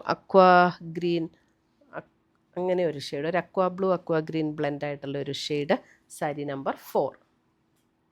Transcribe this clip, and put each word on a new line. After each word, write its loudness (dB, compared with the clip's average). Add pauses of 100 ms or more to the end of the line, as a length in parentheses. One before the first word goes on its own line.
അക്വാ 6 (440)
ഗ്രീൻ, -2 (680)
അക്-, -14 (440)
അങ്ങനെ 0
ഒരു -4
ഷെയ്ഡ്, -6
ഒരു 0
അക്വാ 0
ബ്ലൂ, -2
അക്വാ 0
ഗ്രീൻ -2
ബ്ലെൻഡ് -4
ആയിട്ടുള്ള -8
ഒരു -6
ഷെയ്ഡ്. -2 (340)
സാരി -6
നമ്പർ -6
ഫോർ. -2 (1000)